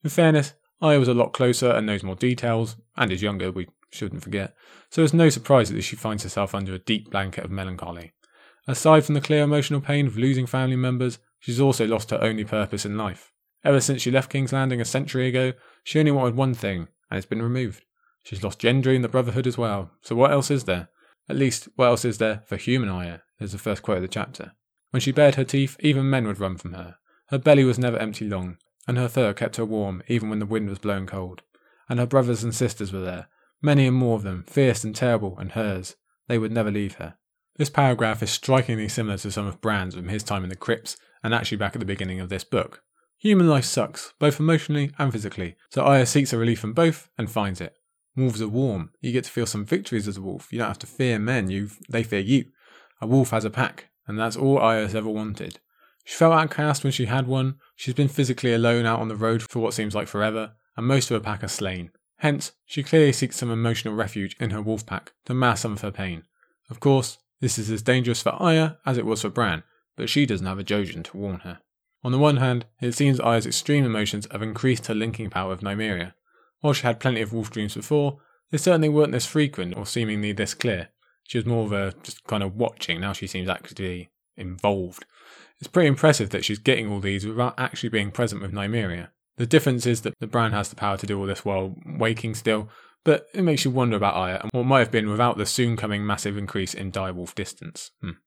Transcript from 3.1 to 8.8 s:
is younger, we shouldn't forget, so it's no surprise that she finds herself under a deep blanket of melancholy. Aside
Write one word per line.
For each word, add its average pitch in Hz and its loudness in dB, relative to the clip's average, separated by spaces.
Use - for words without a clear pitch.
is 90 -4
younger, 95 -2
we 87 -8
shouldn't - -10
forget, 98 -6
so 165 2
it's 147 4
no 165 8
surprise 120 4
that 104 -4
she 117 -6
finds 107 -6
herself 98 -4
under 95 -6
a 92 -8
deep 107 -2
blanket 95 -4
of 90 -8
melancholy. 87 -10
Aside 156 6